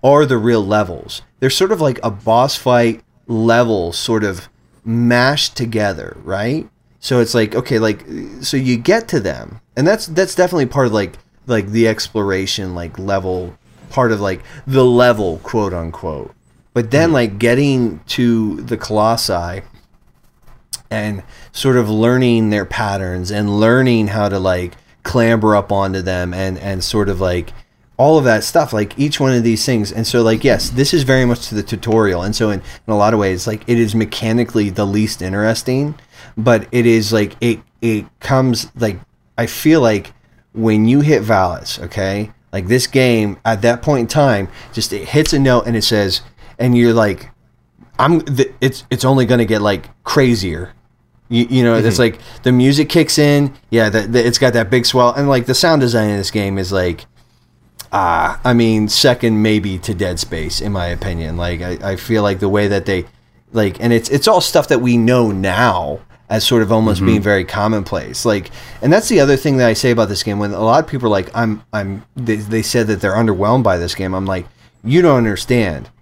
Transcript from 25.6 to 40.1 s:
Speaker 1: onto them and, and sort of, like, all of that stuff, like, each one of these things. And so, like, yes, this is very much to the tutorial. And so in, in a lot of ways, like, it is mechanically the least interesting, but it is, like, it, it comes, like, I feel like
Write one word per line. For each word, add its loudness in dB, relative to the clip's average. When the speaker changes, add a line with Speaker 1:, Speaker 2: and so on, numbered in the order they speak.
Speaker 1:
onto -2
them -4
and, -6
and -6
sort -2
of, -2
like, -2
all 4
of 0
that 4
stuff, 0
like, -4
each -2
one 2
of 2
these 0
things. -2
And -4
so, 2
like, 2
yes, 2
this 0
is 2
very 2
much -2
to -10
the -4
tutorial. 0
And -4
so 0
in, -4
in -10
a 0
lot 4
of 2
ways, -2
like, -6
it 2
is 0
mechanically -2
the -2
least -2
interesting, -2
but 2
it 2
is, 2
like, 0
it, -2
it -2
comes, 0
like, -4
I 0
feel 2
like 0